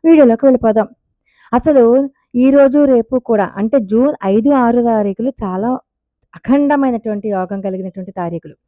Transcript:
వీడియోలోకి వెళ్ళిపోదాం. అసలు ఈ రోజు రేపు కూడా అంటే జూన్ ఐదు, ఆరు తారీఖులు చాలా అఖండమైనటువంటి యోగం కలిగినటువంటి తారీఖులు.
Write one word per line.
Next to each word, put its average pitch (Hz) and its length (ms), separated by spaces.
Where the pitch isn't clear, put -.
వీడియోలోకి 277 400
వెళ్ళిపోదాం. 220 420
అసలు 262 560
ఈ 254 140
రోజు 277 340
రేపు 254 360
కూడా 208 360
అంటే 226 240
జూన్ 226 340
ఐదు, 220 240
ఆరు 240 320
తారీఖులు 226 480
చాలా 202 400
అఖండమైనటువంటి 247 960
యోగం 190 320
కలిగినటువంటి 190 500
తారీఖులు. 170 440